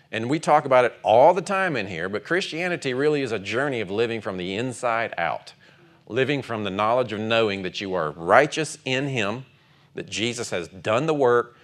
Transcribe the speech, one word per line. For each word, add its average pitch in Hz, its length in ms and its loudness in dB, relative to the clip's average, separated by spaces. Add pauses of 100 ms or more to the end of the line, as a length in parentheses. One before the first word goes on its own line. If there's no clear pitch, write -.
(120)
And 113 180 -4
we 160 80 0
talk 156 260 2
about 127 200 6
it 117 180 -2
all 123 320 8
the 185 80 -4
time 190 320 -2
in 101 140 -4
here, 90 200 -6
but 101 140 -6
Christianity 170 720 -4
really 147 280 0
is 117 100 -4
a 110 80 -4
journey 117 400 -2
of 92 100 -6
living 113 300 -2
from 98 160 -8
the 90 180 -6
inside 117 640 -4
out, 78 360 -4 (520)
living 131 340 -2
from 113 220 -6
the 101 80 -4
knowledge 110 420 0
of 104 60 -4
knowing 110 460 0
that 87 160 -8
you 98 140 -4
are 78 180 -2
righteous 123 720 4
in 131 240 -2
Him, 120 360 -4 (520)
that - 120 -10
Jesus 117 420 -4
has 87 180 -6
done 107 380 -2
the 160 80 2
work, 120 500 2